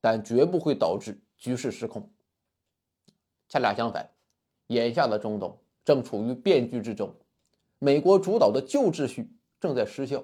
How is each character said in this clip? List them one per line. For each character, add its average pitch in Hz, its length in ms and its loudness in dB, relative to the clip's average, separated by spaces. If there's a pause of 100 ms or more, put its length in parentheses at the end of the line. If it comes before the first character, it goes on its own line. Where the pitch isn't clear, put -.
但 113 220 2
绝 117 220 4
不 175 160 0
会 151 140 0
导 90 240 -2
致 101 200 -12 (180)
局 127 200 -6
势 120 160 -6
失 - 140 -10
控。 - 260 -12 (1400)
恰 - 100 -2
恰 110 160 2
相 117 160 -2
反， - 200 -8 (560)
眼 117 260 0
下 143 140 2
的 107 120 0
中 107 220 -4
东 - 180 -8 (260)
正 135 200 2
处 104 180 -6
于 120 120 -2
变 127 360 2
局 120 120 -6
之 110 120 -6
中， 98 200 -8 (640)
美 143 220 4
国 190 180 6
主 190 200 0
导 123 120 6
的 120 100 0
旧 240 300 0
秩 147 160 -4
序 - 240 -8 (280)
正 156 160 -4
在 117 120 0
失 139 200 -8
效 139 180 -6